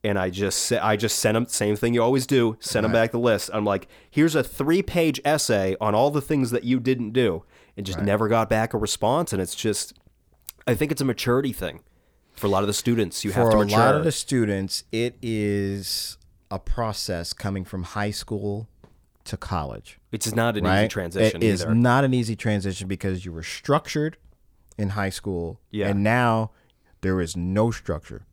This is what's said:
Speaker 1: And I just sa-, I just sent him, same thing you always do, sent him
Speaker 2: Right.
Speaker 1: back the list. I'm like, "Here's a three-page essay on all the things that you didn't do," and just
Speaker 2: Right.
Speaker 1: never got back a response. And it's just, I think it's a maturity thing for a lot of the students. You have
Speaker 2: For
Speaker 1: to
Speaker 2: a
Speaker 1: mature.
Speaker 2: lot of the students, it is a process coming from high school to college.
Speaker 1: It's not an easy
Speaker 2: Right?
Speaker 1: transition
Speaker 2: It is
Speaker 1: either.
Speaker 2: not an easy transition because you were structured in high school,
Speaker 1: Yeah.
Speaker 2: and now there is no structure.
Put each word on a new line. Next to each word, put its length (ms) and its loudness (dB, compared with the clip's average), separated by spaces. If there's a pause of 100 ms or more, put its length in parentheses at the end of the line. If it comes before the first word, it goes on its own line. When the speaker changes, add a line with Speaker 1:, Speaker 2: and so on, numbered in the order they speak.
Speaker 1:
And 140 2
I 100 0
just 300 -2
sa-, 260 0
I 100 4
just 240 -2
sent 160 2
him, 120 0
same 280 0
thing 180 0
you 100 4
always 240 2
do, 320 2
sent 260 0
him 60 2
Speaker 2:
Right. 120 4
Speaker 1:
back 80 0
the 80 -2
list. 320 2
I'm 140 -2
like, 220 0 (240)
"Here's 240 4
a 80 4
three-page 840 0
essay 560 2
on 140 2
all 160 4
the 100 0
things 300 0
that 140 0
you 140 2
didn't 320 -2
do," 320 0 (340)
and 80 -8
just 120 -6
Speaker 2:
Right. 80 -2
Speaker 1:
never 220 2
got 220 2
back 240 0
a 40 -2
response. 560 0
And 80 0
it's 140 -6
just, 380 -4 (760)
I 80 2
think 160 -2
it's 100 -4
a 40 0
maturity 480 0
thing 260 -8 (540)
for 140 -4
a 20 2
lot 140 4
of 40 0
the 60 0
students. 520 0
You 60 0
have 140 4
Speaker 2:
For 60 6
Speaker 1:
to 60 6
Speaker 2:
a 80 4
Speaker 1:
mature. 140 4
Speaker 2:
lot 160 6
of 80 0
the 80 2
students, 800 -2
it 300 -2
is 960 -2 (340)
a 80 -6
process 720 -4
coming 300 -4
from 200 -8
high 280 -4
school 560 -6 (560)
to 140 -8
college. 600 -8 (120)
Speaker 1:
It's 240 -4
not 220 2
an 80 -2
easy 100 4
Speaker 2:
Right? 160 4
Speaker 1:
transition 500 0
Speaker 2:
It 60 2
is 160 2
Speaker 1:
either. 100 0
Speaker 2:
not 300 4
an 100 2
easy 220 0
transition 540 -2
because 360 -4
you 60 -10
were 100 -10
structured 760 -2 (600)
in 120 -2
high 200 -2
school, 520 -6 (100)
Speaker 1:
Yeah. 160 -2
Speaker 2:
and 160 2
now 480 2 (480)
there 220 0
is 160 -4
no 340 2
structure. 600 -8